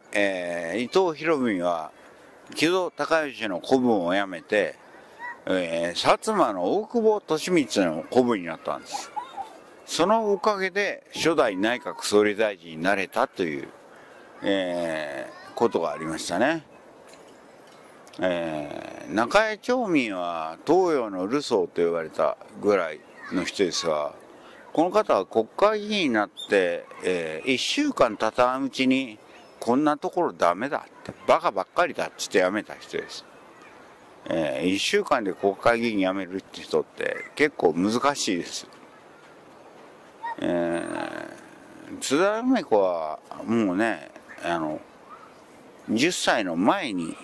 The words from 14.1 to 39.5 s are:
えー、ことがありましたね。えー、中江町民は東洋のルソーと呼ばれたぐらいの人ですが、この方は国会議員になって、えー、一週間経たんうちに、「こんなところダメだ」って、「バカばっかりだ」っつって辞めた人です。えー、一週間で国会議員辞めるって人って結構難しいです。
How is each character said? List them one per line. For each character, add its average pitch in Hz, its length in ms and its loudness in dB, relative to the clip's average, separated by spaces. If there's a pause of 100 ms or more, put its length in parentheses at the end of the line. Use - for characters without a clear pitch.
え 85 840 -4 (260)
ー、 - 20 -20
こ 117 140 2
と 98 120 0
が 80 120 -2
あ 73 60 -8
り 80 80 -6
ま 80 120 -6
し - 80 -8
た 87 120 -2
ね。 151 260 0 (1600)
え 80 880 -6
ー、 71 40 -8
中 123 380 2
江 208 80 -8
町 247 300 0
民 123 280 2
は 82 400 -6 (100)
東 175 260 4
洋 120 180 0
の 92 160 -4
ル 139 160 -2
ソ 101 220 2
ー - 20 -4
と 85 180 0
呼 85 80 2
ば 85 100 -2
れ 78 80 -8
た 76 260 0 (260)
ぐ 101 140 4
ら 82 160 -2
い 73 80 -14 (320)
の 90 120 -2
人 95 200 0
で 82 80 0
す - 140 -4
が、 76 280 0 (580)
こ 156 120 2
の 185 60 0
方 202 240 4
は 98 120 2
国 113 200 0 (100)
会 214 240 4
議 208 220 -2
員 151 60 2
に 120 60 0
な 104 120 2
っ - 40 -14 (180)
て、 90 380 2 (160)
え 82 420 -2
ー、 131 80 2
一 127 60 2
週 294 340 0
間 113 240 2
経 110 180 0
た 127 220 4
ん 135 80 -2
う 127 60 -4
ち 131 160 0
に、 131 320 0 (420)
「こ 117 160 2
ん 151 80 2
な 147 140 2
と 185 120 -6
こ 180 120 0
ろ 127 100 0
ダ 87 220 2
メ 113 140 -4
だ」 143 200 -6
っ - 20 -20 (140)
て、 - 80 -12 (140)
「バ 143 140 4
カ 165 100 0
ば 98 140 -4
っ - 20 -8
か 170 200 0
り 127 80 -6
だ」 - 140 -4
っ - 80 -12
つ - 100 -8
っ - 40 -10
て 95 120 4
辞 92 80 4
め 104 120 -2
た 71 120 -14
人 - 220 -12
で - 140 -6
す。 - 140 -14 (1000)
え 73 380 -2
ー、 90 40 4
一 98 100 0
週 202 260 0
間 131 180 0
で 95 120 -2
国 98 220 0
会 117 240 4
議 117 120 0
員 104 60 0
辞 92 160 2
め 98 100 -4
る 90 120 -10
っ 95 40 -4
て - 220 -16
人 - 180 0
っ - 40 -4
て - 320 -6 (180)
結 147 240 2
構 - 160 4
難 117 400 2
し 117 200 -2
い 87 40 -2
で 82 80 -6
す。 - 200 -12 (1700)